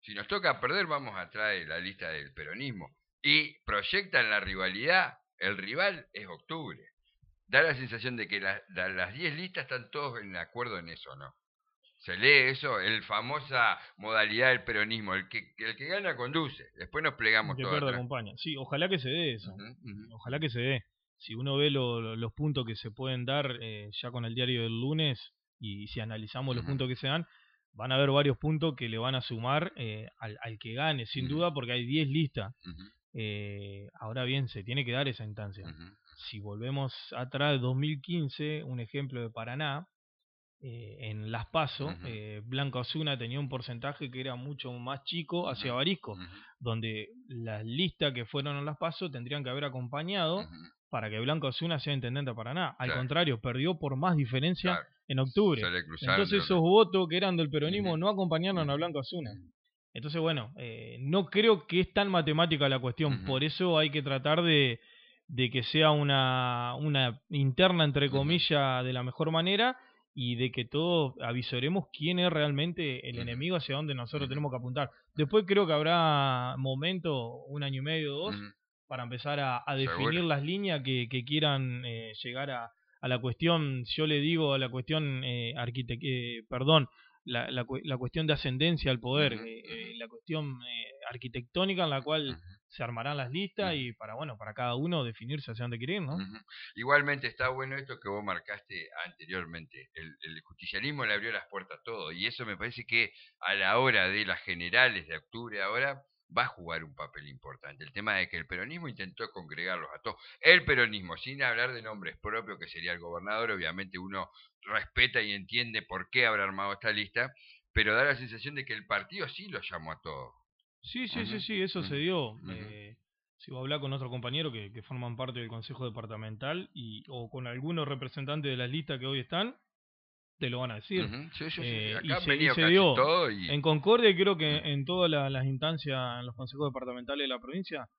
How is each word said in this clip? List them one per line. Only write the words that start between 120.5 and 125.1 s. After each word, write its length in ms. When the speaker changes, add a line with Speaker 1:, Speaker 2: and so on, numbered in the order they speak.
Speaker 2:
Sí, 240
sí, 200
sí, 100
Speaker 1:
Ujú, 40
Speaker 2:
sí, 220
eso 220
se 100
Speaker 1:
ujú, 80
Speaker 2:
dio. 300
Speaker 1:
ujú. 180
Speaker 2:
Eh, 460
si 140
vos 80
hablás 180
con 140
otros 180
compañeros 420
que, 200
que 100
forman 340